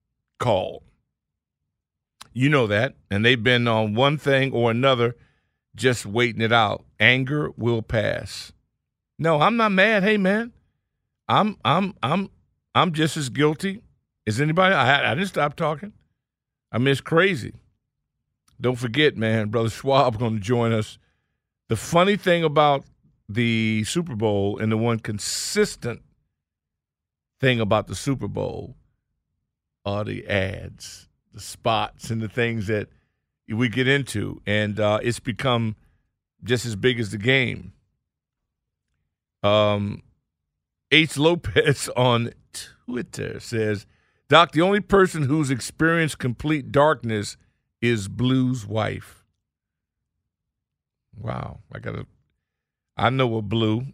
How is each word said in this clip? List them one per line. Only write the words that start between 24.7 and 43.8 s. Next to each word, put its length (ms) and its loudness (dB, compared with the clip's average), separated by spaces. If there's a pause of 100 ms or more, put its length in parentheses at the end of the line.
the 60 2
one 240 0
consistent 1000 -4 (1400)
thing 200 2
about 280 0
the 80 -8
Super 320 -4
Bowl 480 -8 (1080)
are 200 -4
the 240 -10
ads, 800 -6 (240)
the 80 -20
spots, 720 -4
and 120 -4
the 60 -6
things 380 -2
that 220 -2 (600)
we 200 0
get 180 0
into. 600 -2
And, 340 -2
uh, 220 2
it's 180 -4
become 560 -2 (680)
just 240 -2
as 100 -4
big 240 0
as 100 -4
the 80 -6
game. 540 -2 (1700)
Um, 600 2 (880)
H 260 4
Lopez 760 2
<laughs> 40 -14
on 360 2 (540)
Twitter 520 -8
says, 480 -4 (420)